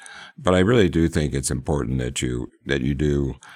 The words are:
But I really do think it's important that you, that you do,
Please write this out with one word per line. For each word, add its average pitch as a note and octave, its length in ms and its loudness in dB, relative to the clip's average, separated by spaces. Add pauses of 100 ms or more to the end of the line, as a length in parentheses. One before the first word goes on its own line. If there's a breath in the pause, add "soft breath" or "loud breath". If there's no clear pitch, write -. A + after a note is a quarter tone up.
(360 loud breath)
But F#2 180 0
I F#2 40 4
really F#2+ 320 4
do E2 180 2
think D2+ 240 -2
it's C2+ 180 -4
important C2 500 -2
that B1 200 -6
you, A#1+ 300 -4 (160)
that C#2 160 -2
you C#2 100 0
do, C#2+ 440 0 (200 loud breath)